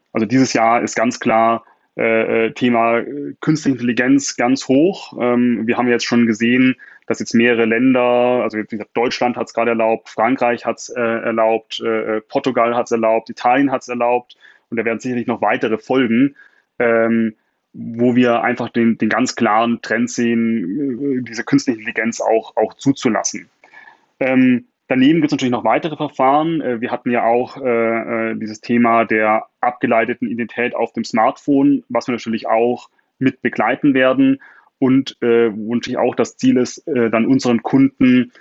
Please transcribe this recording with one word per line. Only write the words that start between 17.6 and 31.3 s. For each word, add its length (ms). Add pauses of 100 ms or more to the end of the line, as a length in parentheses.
wo 380
wir 260
einfach 280
den, 260
den 140
ganz 260
klaren 460
Trend 280
sehen, 1080
äh, 80
diese 160
künstliche 340
Intelligenz 440
auch, 340
auch 160
zuzulassen. 760 (680)
Ähm, 460 (240)
daneben 320
gibt's 120
natürlich 200
noch 120
weitere 300
Verfahren. 680
Äh, 180
wir 100
hatten 200
ja 140
auch, 340
äh, 720
äh, 80
dieses 240
Thema 420
der 400 (160)
abgeleiteten 640
Identität 480
auf 200
dem 100
Smartphone, 840